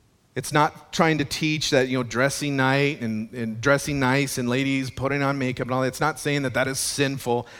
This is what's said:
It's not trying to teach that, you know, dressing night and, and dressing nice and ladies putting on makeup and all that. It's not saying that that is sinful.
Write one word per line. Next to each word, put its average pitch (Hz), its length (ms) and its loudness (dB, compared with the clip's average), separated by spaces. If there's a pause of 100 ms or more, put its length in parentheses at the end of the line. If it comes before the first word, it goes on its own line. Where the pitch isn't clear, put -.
(340)
It's - 200 -6
not - 400 2
trying 160 240 4
to 143 80 0
teach 156 460 -2
that, 131 180 4
you 131 80 0
know, 127 60 0
dressing 139 520 -2
night 139 460 2
and, 113 320 -4
and 113 260 -6
dressing 143 400 0
nice 135 380 2
and 123 100 -2
ladies 135 420 0
putting 135 320 -4
on 139 160 0
makeup 127 300 -4
and 127 60 -4
all 131 80 0
that. 131 60 2
It's 117 120 -6
not 156 200 0
saying 143 240 -2
that 123 100 -4
that 127 160 0
is 135 100 -4
sinful. 131 640 -2 (140)